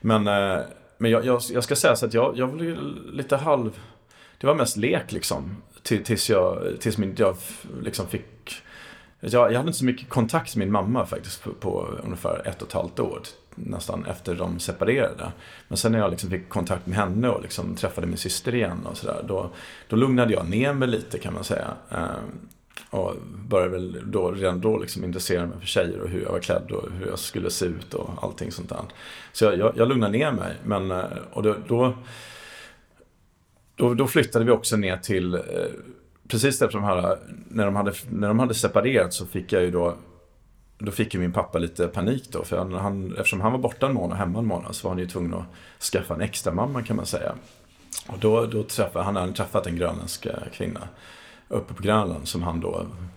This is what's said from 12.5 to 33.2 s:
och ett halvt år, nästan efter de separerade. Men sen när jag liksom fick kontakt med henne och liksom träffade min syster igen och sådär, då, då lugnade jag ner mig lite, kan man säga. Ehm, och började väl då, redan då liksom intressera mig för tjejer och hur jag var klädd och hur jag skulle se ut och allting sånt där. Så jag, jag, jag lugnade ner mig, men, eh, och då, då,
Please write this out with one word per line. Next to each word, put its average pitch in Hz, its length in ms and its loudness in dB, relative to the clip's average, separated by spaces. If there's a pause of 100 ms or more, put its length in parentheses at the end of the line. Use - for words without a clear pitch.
och - 60 -10
ett - 60 -12
halvt - 260 -2
år, - 220 -2 (340)
nästan 90 500 -6
efter 90 300 -4
de 87 240 -4
separerade. 98 720 0 (360)
Men 92 100 -4
sen 113 140 4
när 113 80 4
jag 98 120 4
liksom 87 180 -4
fick 90 200 -4
kontakt 90 360 -2
med 90 120 -2
henne 107 320 2
och - 120 0
liksom 90 340 -6
träffade - 320 -4
min 87 100 -4
syster - 380 -4
igen 90 300 -2
och 85 120 -8
sådär, - 300 -6
då, 95 220 -2 (380)
då 107 80 0
lugnade 123 380 6
jag 87 160 0
ner 127 240 2
mig 135 140 2
lite, - 320 -2
kan 87 140 -6
man 85 100 -6
säga. - 300 -4 (160)
Ehm, - 600 -6 (400)
och 92 260 -2 (320)
började 92 240 4
väl 92 340 -4
då, 95 260 0
redan 92 300 0
då 110 160 4
liksom 90 260 -4
intressera 90 420 0
mig 87 140 -6
för 95 80 -8
tjejer 92 320 2
och 95 100 -4
hur 92 120 -2
jag - 100 -2
var 90 80 0
klädd - 320 0
och - 200 -4
hur 92 160 -6
jag 95 120 -4
skulle 90 300 -4
se 92 160 0
ut 87 280 -4
och - 160 -6 (120)
allting - 300 -6
sånt 90 180 -10
där. - 100 -6 (540)
Så 113 120 4
jag, 98 120 6
jag, 104 200 4
jag 117 100 8
lugnade 110 300 4
ner 147 140 2
mig, 92 320 -4
men, 95 280 0
eh, 90 140 -2 (280)
och 104 100 -2
då, 107 120 4 (120)
då, 120 260 4 (1800)